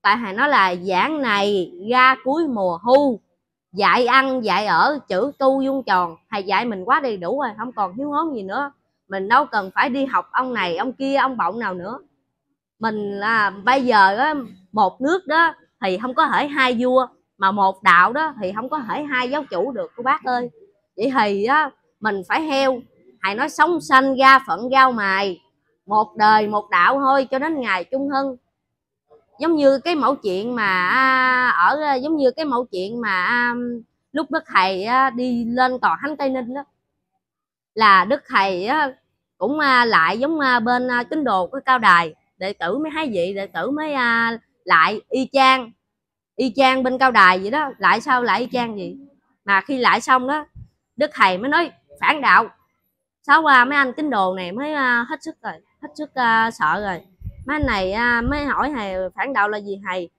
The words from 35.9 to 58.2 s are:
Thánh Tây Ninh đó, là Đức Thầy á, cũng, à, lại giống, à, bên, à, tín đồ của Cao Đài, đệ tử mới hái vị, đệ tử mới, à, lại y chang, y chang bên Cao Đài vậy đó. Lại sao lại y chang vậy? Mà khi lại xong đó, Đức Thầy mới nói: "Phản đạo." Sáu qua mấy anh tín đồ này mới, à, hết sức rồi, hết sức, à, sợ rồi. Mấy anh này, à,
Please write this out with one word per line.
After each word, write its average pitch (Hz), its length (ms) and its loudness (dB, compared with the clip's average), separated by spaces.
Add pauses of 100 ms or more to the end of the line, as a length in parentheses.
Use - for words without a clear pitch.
Thánh 285 140 -8
Tây 277 140 -4
Ninh 254 240 -8
đó, 277 100 -10 (1120)
là 202 300 6
Đức 269 240 0
Thầy 196 380 0
á, 277 260 0 (440)
cũng, 262 220 -2
à, 262 260 2
lại 190 340 0
giống, 302 220 -2
à, 254 200 2
bên, 247 280 -2
à, 247 140 -2
tín 311 220 -4
đồ 190 220 0
của 269 180 -10
Cao 262 140 2
Đài, 170 360 4 (240)
đệ 190 140 -6
tử 180 260 -4
mới 311 120 -6
hái 311 220 -6
vị, 202 240 -2
đệ 196 100 -8
tử 185 240 -6
mới, 302 220 -6
à, 233 460 -2 (260)
lại 180 440 2
y 262 240 -2
chang, 262 380 4 (640)
y 247 200 -2
chang 262 260 2
bên 254 160 -2
Cao 262 120 4
Đài 190 280 6
vậy 196 120 -6
đó. 285 280 -2
Lại 196 220 2
sao 254 220 0
lại 214 180 0
y 247 120 -6
chang 240 220 -6
vậy? 180 240 -10 (460)
Mà 202 160 2
khi 262 180 -6
lại 214 220 4
xong 254 260 2
đó, 294 200 -4 (500)
Đức 294 180 -2
Thầy 190 240 2
mới 233 100 -6
nói: 320 220 0 (300)
"Phản 285 200 0
đạo." 214 280 4 (760)
Sáu 302 200 4
qua 269 220 6
mấy 277 120 0
anh 269 160 0
tín 302 180 -6
đồ 190 240 0
này 180 180 -8
mới, 285 220 -8
à, 247 340 -2
hết 302 140 -10
sức 320 200 -14
rồi, 214 100 -10 (300)
hết 294 120 -16
sức, 302 200 -12
à, 226 360 0
sợ 165 300 -2
rồi. 196 200 -6 (460)
Mấy 285 100 -4
anh 294 100 -2
này, 190 260 -2
à, 233 280 0